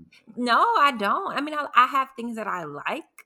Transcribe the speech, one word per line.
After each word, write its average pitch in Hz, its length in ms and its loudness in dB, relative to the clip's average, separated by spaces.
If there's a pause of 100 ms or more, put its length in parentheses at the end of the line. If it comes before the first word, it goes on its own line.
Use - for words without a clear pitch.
(360)
no, 240 240 2 (200)
I 285 180 4
don't. 226 380 -2
I 262 60 -2
mean, 302 140 -6
I, 294 200 -4
I 247 120 6
have 262 280 -2
things 233 220 -8
that 214 100 -6
I 180 180 -4
like 151 400 -6 (200)